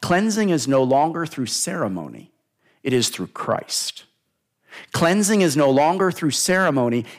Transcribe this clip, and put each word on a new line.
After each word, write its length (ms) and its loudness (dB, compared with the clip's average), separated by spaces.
cleansing 500 0
is 180 0
no 140 4
longer 420 0
through 220 -6
ceremony. 840 -6
It 120 0
is 160 2
through 180 -8
Christ. 800 -6
Cleansing 500 2
is 140 2
no 140 4
longer 420 2
through 200 -4
ceremony. 760 0